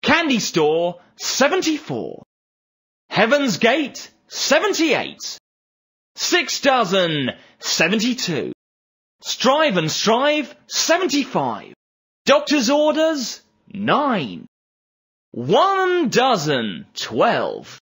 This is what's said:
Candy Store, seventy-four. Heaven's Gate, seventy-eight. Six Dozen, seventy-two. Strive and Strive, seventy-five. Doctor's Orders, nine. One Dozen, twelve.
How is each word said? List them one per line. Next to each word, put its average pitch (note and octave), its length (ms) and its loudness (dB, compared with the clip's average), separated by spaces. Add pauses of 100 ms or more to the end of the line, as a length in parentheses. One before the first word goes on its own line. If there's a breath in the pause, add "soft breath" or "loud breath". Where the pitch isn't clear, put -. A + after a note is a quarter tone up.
Candy C#4+ 380 2
Store, E3 600 0 (160 soft breath)
seventy-four. C#4 1040 -2 (880)
Heaven's A#3 480 2
Gate, B3 520 -2 (180)
seventy-eight. C#4 1080 -2 (760)
Six - 440 -2
Dozen, F3+ 720 2 (280 loud breath)
seventy-two. F3 920 -2 (680)
Strive C#4 540 0
and D#3 140 0
Strive, C4+ 640 0 (120)
seventy-five. A#3+ 1080 -2 (520)
Doctor's C#4 440 2
Orders, D4+ 720 0 (300)
nine. F3 760 -2 (840)
One F4 800 2
Dozen, D3+ 840 0
twelve. A#2+ 920 -2